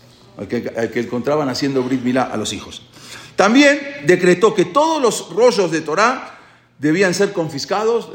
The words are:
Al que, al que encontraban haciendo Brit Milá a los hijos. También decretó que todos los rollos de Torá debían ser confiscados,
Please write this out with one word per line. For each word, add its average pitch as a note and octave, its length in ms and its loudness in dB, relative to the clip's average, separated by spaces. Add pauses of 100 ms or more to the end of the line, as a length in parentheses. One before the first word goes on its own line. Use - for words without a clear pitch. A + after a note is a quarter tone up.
(360)
Al G2+ 120 -10
que, A#2 280 -6
al A2+ 140 -2
que A#2+ 100 -4
encontraban C3+ 480 -2
haciendo C3+ 360 -2
Brit B2+ 180 -4
Milá B2 220 0
a - 120 -8
los G#2+ 160 -6
hijos. - 300 -14 (540)
También C#4 420 6 (280)
decretó F3+ 480 4
que F3 100 2
todos D#4 360 0
los A3+ 300 -2
rollos G3 400 2
de D#3 120 -2
Torá G#3 560 -2 (400)
debían F3 340 2
ser G3 200 0
confiscados, F#3+ 840 -4